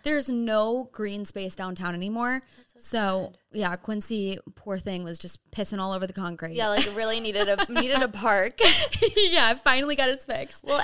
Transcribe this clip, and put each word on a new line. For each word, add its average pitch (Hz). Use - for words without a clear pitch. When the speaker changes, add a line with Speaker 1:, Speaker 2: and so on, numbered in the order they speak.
Speaker 1:
there's 285
no 233
green 202
space 190
downtown 180
anymore. 233
Speaker 2:
That's -
so 233
Speaker 1:
So, 190
Speaker 2:
sad. 208
Speaker 1:
yeah, 180
Quincy, 202
poor 196
thing, 180
was 165
just -
pissing 202
all 190
over 190
the 185
concrete. 170
Speaker 2:
Yeah, 226
like, 208
really 226
needed 208
a, 202
Speaker 1:
<laughs> -
Speaker 2:
needed 254
a 247
park. 202
Speaker 1:
<laughs> -
Yeah, 330
finally 277
got 262
his 269
fix. -
Speaker 2:
Well, 285